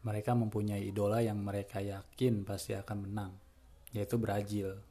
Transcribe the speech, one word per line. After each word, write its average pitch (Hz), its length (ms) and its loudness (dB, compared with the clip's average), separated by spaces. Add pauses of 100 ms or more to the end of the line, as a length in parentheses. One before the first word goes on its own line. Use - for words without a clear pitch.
Mereka 107 320 0
mempunyai 107 480 2
idola 104 400 2
yang 104 200 2
mereka 101 360 -2
yakin 101 680 0
pasti 101 280 -4
akan 101 320 -4
menang, 101 260 -4 (640)
yaitu 110 240 0
Brazil. 101 600 0 (120)